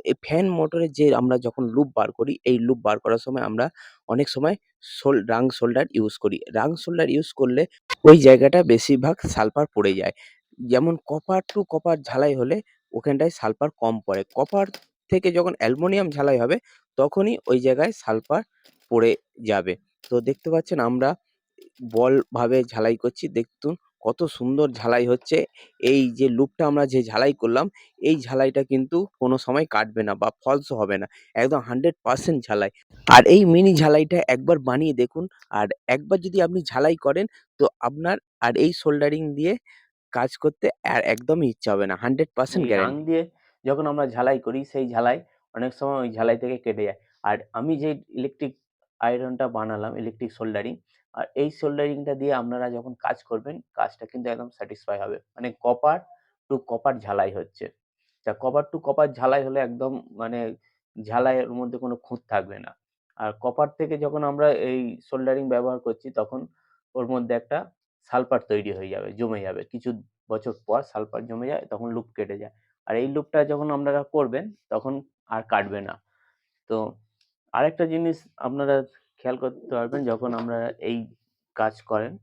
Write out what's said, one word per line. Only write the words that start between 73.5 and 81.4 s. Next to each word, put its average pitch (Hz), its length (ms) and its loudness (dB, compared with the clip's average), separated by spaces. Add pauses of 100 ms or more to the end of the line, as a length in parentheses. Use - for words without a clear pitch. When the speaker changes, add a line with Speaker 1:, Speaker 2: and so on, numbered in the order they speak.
Speaker 2:
যখন 147 160 -4 (100)
আপনারা 143 240 -2 (140)
করবেন, 139 300 -2 (280)
তখন 131 200 -6 (400)
আর 110 80 -6 (100)
কাটবে 101 360 -2
না। - 60 -12 (760)
তো 110 80 -2 (800)
আরেকটা 160 360 0
জিনিস 165 240 -2 (300)
আপনারা 139 280 -2 (440)
খেয়াল 127 240 -6
করতে 127 340 -10
পারবেন, 120 240 -6 (100)
যখন 120 180 -6 (100)
আপনারা 117 280 -6 (220)
এই 117 80 -4 (580)